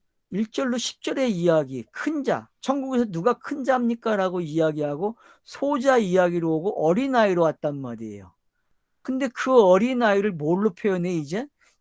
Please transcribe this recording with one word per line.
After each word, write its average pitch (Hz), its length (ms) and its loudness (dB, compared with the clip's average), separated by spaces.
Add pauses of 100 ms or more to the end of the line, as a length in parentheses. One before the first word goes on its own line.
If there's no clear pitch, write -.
(320)
일 214 200 -2
절로 254 260 -2
십 - 240 -8
절의 262 300 -2
이야기, 156 580 0
큰 302 320 -4
자, 147 260 -4 (120)
천국에서 262 460 -2
누가 196 280 -2
큰 285 300 -8
자입니까? 240 500 0
라고 185 260 -2
이야기하고 156 760 -2 (260)
소자 269 560 0
이야기로 175 560 2
오고 156 320 -2
어린아이로 208 560 2
왔단 151 340 0
말이에요. 110 560 -12 (680)
근데 262 260 -4
그 262 320 4
어린아이를 202 720 4
뭘로 175 400 0
표현해, 185 400 -2
이제? 170 360 -6 (320)